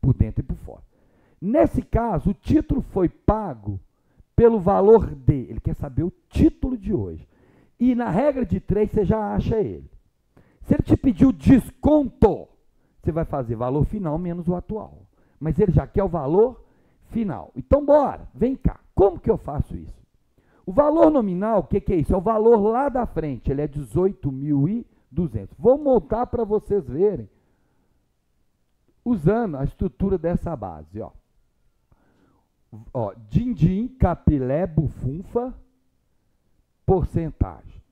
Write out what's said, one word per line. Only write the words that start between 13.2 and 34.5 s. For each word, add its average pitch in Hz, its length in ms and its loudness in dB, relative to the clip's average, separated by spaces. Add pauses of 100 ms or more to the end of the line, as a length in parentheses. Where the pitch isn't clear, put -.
fazer 120 300 -6
valor 127 300 0
final 170 320 -6
menos 175 300 -6
o 180 80 0
atual. 175 460 -12 (360)
Mas 156 220 -4
ele 196 140 4
já 143 120 4
quer 196 200 -2
o - 20 -2
valor 175 560 0 (460)
final. 160 480 -6
Então, 277 280 2
bora, 262 480 2
vem 240 220 -2
cá. - 240 -4 (160)
Como 381 240 2
que - 100 -8
eu 214 80 2
faço - 380 -8
isso? 82 260 -16 (640)
O 185 60 -10
valor 302 400 4
nominal, 208 480 0
o 170 40 -4
que - 180 -2
que - 100 -4
é 190 60 0
isso? 151 160 0
É 185 40 0
o 196 40 -2
valor 220 400 4
lá 226 260 0
da 247 180 -2
frente, 151 460 -6
ele 139 100 -2
é 151 60 -4
dezoito 147 640 -4
mil 139 380 0
e 226 180 -6 (240)
duzentos. 113 480 -6
Vou 233 180 4
montar 247 500 0
pra 240 180 -4
vocês 202 420 -2
verem, 151 420 -2 (1700)
usando 208 540 0
a 139 80 -4
estrutura 190 520 -4
dessa 165 380 -4
base, 87 460 -12
ó. 90 100 -14 (1800)
Ó, 110 220 -6 (160)
din-din, 202 580 2
capilé, 151 800 0